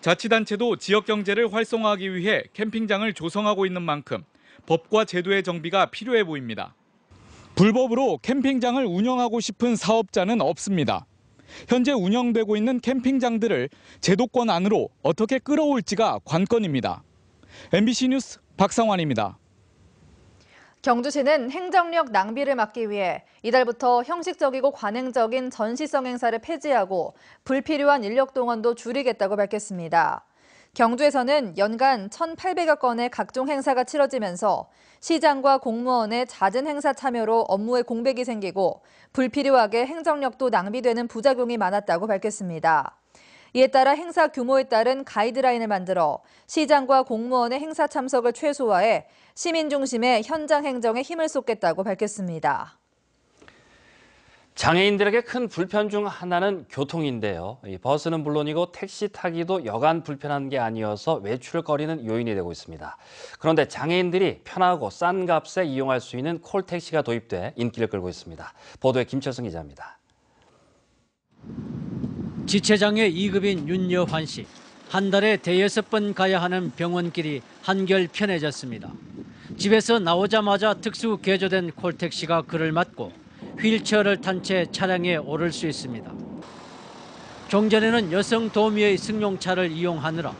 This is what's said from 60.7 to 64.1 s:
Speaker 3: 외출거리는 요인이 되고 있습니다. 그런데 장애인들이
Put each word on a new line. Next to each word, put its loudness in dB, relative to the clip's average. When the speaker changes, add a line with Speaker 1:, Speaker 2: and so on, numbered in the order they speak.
Speaker 3:
외출거리는 -4
요인이 -2
되고 -4
있습니다. -16
그런데 2
장애인들이 -2